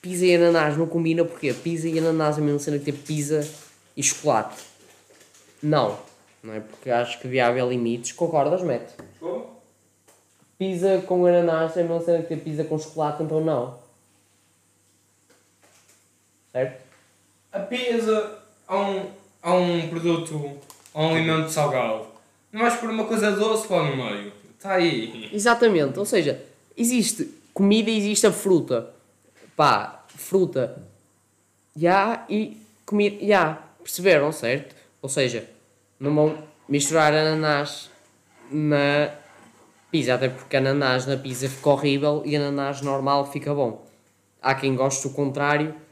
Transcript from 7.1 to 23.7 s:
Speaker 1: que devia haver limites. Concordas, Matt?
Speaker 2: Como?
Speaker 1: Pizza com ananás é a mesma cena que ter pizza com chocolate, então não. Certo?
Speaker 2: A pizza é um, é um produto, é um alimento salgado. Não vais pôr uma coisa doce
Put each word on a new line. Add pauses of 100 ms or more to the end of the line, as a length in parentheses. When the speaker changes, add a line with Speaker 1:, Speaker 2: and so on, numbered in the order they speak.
Speaker 1:
que
devia
haver
limites.
Concordas,
Matt? (280)
Speaker 2:
Como? (1040)
Speaker 1:
Pizza
com
ananás
é
a
mesma
cena
que
ter
pizza
com
chocolate,
então
não. (2750)
Certo? (680)
Speaker 2:
A
pizza (300)
é
um, (320)
é
um
produto, (360)
é
um
alimento
salgado. (460)
Não
vais
pôr
uma
coisa
doce